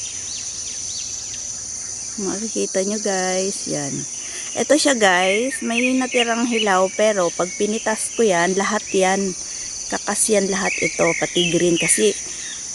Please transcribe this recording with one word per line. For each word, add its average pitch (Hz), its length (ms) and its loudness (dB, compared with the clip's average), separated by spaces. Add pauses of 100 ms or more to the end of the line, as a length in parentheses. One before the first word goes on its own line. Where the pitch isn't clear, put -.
(2250)
Makikita 196 640 -2
nyo 208 160 -4
guys, 190 640 -2
yan. 147 240 -4 (640)
Ito 262 240 2
siya 294 160 4
guys, 202 680 4
may 240 340 2
natirang 240 480 2
hilaw 208 480 4
pero 208 400 2
pag 180 240 -2
pinitas 214 560 0
ko 240 80 2
yan, 180 320 4
lahat 202 400 0
yan, 190 400 2 (560)
kakas - 380 -2
yan 202 240 4
lahat 190 260 0
ito, 170 300 2 (100)
pati 175 320 0
green 175 300 4
kasi 202 340 4 (600)